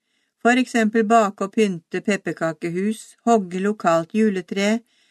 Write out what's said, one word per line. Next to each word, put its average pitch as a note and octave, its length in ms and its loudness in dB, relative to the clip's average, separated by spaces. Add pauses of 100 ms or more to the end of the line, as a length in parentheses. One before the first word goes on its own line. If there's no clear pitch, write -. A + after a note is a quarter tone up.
(440)
For B3 160 4
eksempel A3+ 480 0
bake G#3 380 2
og G3 100 -10
pynte F#3+ 480 -2
pepperkakehus, F3+ 1200 -4
hogge F#3+ 400 0
lokalt F3 480 0
juletre, G#3 720 -2 (300)